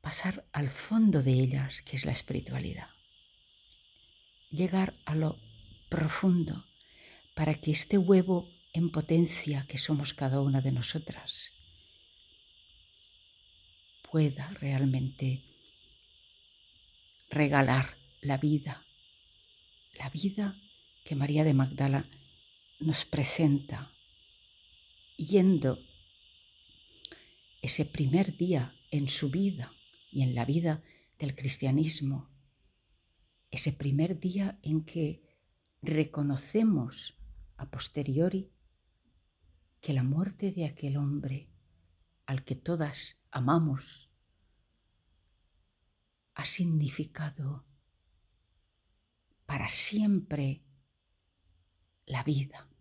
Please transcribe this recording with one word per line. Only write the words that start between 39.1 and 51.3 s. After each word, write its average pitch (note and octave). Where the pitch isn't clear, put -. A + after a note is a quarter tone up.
que -
la C3
muerte F3+
de E3+
aquel C#3
hombre C#3+
al C3+
que C3
todas D3+
amamos C#3
ha D3
significado D3+
para C#3+
siempre F#3